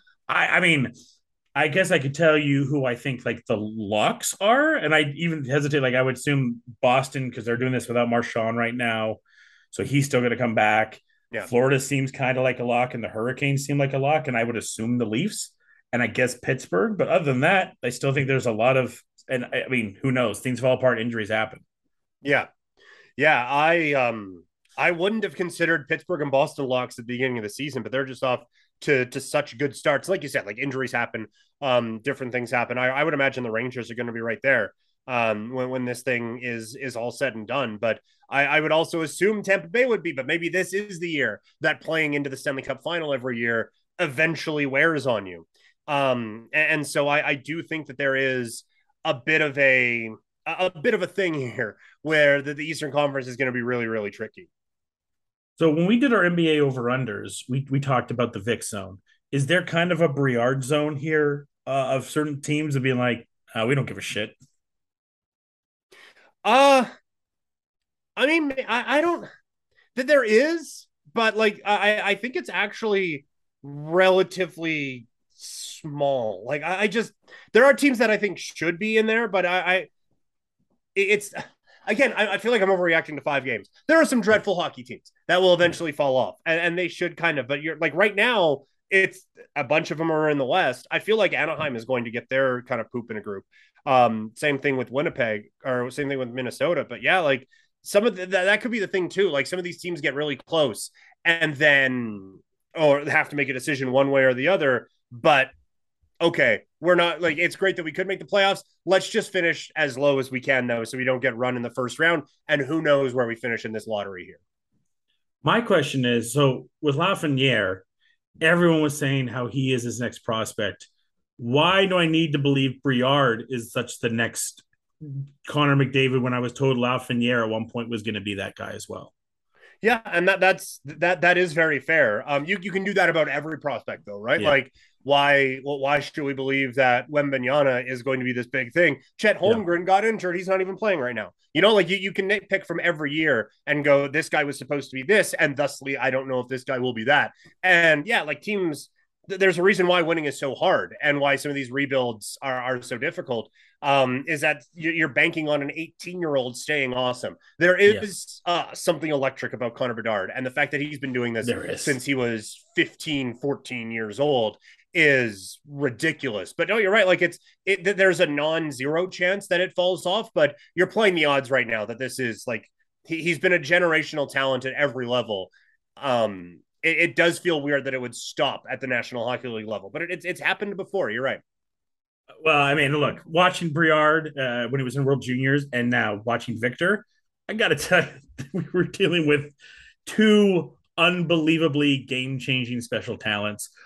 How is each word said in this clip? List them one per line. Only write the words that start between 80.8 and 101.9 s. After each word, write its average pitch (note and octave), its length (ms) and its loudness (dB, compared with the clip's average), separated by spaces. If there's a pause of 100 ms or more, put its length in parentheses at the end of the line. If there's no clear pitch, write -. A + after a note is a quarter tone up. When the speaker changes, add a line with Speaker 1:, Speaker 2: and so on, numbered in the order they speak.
Speaker 2:
it, G3 60 0
it's, G3+ 320 0 (540)
again, A3 280 2
I, G3 180 0
I G3 40 0
feel A3+ 140 -2
like A3+ 100 2
I'm F#3+ 80 2
overreacting E3 460 2
to C#3 60 -10
five C#3 240 -2
games. A2+ 240 -6 (180)
There D#4+ 140 6
are C#4 40 6
some B3 160 0
dreadful G3+ 380 2
hockey C3 240 -6
teams - 280 -18 (180)
that F3+ 120 4
will F3+ 120 8
eventually E3+ 400 2
fall C#3 240 2
off, G#2+ 180 0 (100)
and, E3 140 0
and E3+ 180 0
they F3+ 120 -2
should E3 280 -6
kind D#3 220 -2
of, A#2+ 80 -4
but C#3+ 160 -4
you're, D#3 140 -8
like, D#3 180 -2
right G3 200 2
now, G3 480 2 (280)
it's, F#3+ 340 2 (300)
a C#3+ 80 -2
bunch D#3 280 0
of D3+ 60 -8
them D#3+ 140 0
are D#3 180 2
in D3 80 2
the C3+ 80 0
West. C#3+ 460 0
I D#3 80 0
feel G#3 160 0
like F#3+ 180 2
Anaheim D3 420 -2
is A2+ 100 -8
going B2 180 -2
to A#2 80 -10
get A#2 160 -8
their C3 360 0
kind A#2+ 180 -4
of - 100 -10
poop A#2+ 200 -8
in G#2+ 60 -8
a G2+ 40 -10
group. G2+ 220 -10 (420)
Um, A2+ 500 4
same C#3+ 240 0
thing C3+ 180 -2
with A2+ 140 -4
Winnipeg, A#2+ 540 -2 (200)
or B2 260 -2
same C#3 180 -6
thing C#3 100 -4
with B2 100 -6
Minnesota. C3 580 -2
But A2+ 140 -12
yeah, E3 180 2
like, C#3 280 0 (340)
some G#3 240 2
of G#3 100 0
the, F#3 120 -8
that, F#3 180 0
that G#3 160 2
could A#3+ 100 -6
be A#3 80 -2
the F#3 80 -2
thing F3+ 220 -2
too. F#3+ 200 0
Like, C#3 160 0
some F#3 140 -6
of F3 60 -6
these F3 160 -12
teams F3 180 -8
get C#3 160 -2
really C#3+ 220 -4
close - 520 -2 (360)
and E3 300 2
then, B2 840 0 (360)